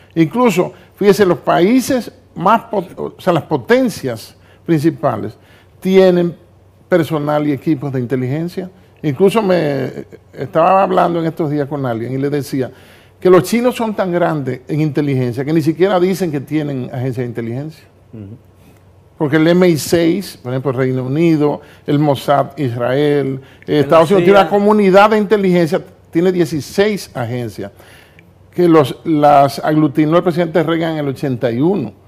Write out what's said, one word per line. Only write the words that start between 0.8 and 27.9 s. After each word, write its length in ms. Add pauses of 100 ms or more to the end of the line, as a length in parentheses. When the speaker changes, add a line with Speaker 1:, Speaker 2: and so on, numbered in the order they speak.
Speaker 1:
fíjese, 300
los 120
países 720 (240)
más 340
pot-, 280
o 240
sea, 100
las 120
potencias 920 (300)
principales 720 (420)
tienen 560 (540)
personal 580
y 40
equipos 420
de 60
inteligencia. 720 (340)
Incluso 380
me, 640 (280)
estaba 500
hablando 360
en 60
estos 260
días 160
con 180
alguien 280
y 40
le 120
decía 420 (480)
que 100
los 140
chinos 320
son 200
tan 160
grandes 560
en 140
inteligencia 640
que 80
ni 80
siquiera 380
dicen 320
que 100
tienen 520
agencia 300
de 60
inteligencia. 540 (300)
Speaker 2:
Ujú. 220 (840)
Speaker 1:
Porque 200
el 100
M 200
I 100
seis, 640
por 100
ejemplo, 200
Reino 320
Unido, 580 (240)
el 140
Mossad 580
Israel, 800 (220)
eh, 40
Speaker 3:
El 100
Speaker 1:
Estados 360
Unidos 140
tiene 140
una 100
Speaker 3:
cia. 80
Speaker 1:
comunidad 520
de 80
inteligencia, 640 (280)
tiene 220
dieciséis 840
agencias, 560 (800)